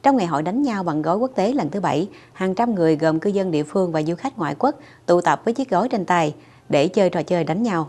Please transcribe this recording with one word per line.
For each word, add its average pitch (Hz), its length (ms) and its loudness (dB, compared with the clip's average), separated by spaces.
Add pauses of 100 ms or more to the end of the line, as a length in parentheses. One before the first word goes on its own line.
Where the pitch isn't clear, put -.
Trong 277 140 4
Ngày 190 100 2
hội 151 160 0
đánh 208 200 -2
nhau 214 200 -2
bằng 156 200 -2
gối 165 140 2
quốc 254 180 -2
tế 202 180 0
lần 185 180 -2
thứ 202 100 -4
bảy, 165 280 0 (240)
hàng 190 220 -2
trăm 233 200 0
người 160 220 4
gồm 160 240 0
cư 208 100 0
dân 190 200 -2
địa 151 120 0
phương 180 300 -2
và 156 100 0
du 165 120 -2
khách - 240 -8
ngoại 147 200 -4
quốc 262 160 0 (320)
tụ 175 140 4
tập 160 240 2
với 233 100 0
chiếc 262 160 -6
gối 196 180 2
trên 208 160 -4
tay 160 300 0 (340)
để 147 200 2
chơi 190 220 2
trò 165 120 -4
chơi 170 220 0
đánh 170 180 -2
nhau. 175 260 -2